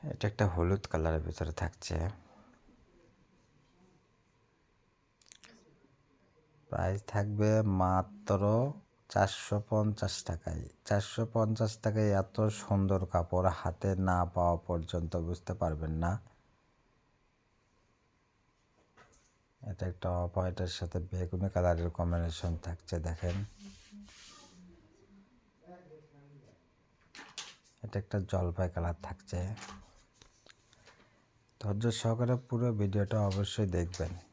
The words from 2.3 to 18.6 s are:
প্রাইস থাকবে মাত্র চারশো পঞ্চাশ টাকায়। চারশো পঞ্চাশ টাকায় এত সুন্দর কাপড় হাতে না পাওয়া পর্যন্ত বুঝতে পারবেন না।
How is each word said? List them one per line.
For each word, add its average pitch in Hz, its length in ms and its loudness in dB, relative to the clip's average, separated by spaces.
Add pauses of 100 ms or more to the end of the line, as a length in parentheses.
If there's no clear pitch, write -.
প্রাইস 95 320 -2 (120)
থাকবে 104 380 2 (320)
মাত্র 92 600 2 (680)
চারশো 101 440 2 (140)
পঞ্চাশ 107 440 0 (140)
টাকায়। 82 340 -6 (260)
চারশো 104 340 0 (120)
পঞ্চাশ 110 380 2 (120)
টাকায় 107 260 4 (120)
এত - 140 -4 (260)
সুন্দর 98 380 4 (120)
কাপড় 90 360 2 (120)
হাতে 92 300 -2 (180)
না 90 100 4 (160)
পাওয়া 87 220 4 (120)
পর্যন্ত 85 440 -2 (140)
বুঝতে 87 340 -6
পারবেন 80 320 -2 (100)
না। 85 100 0 (3500)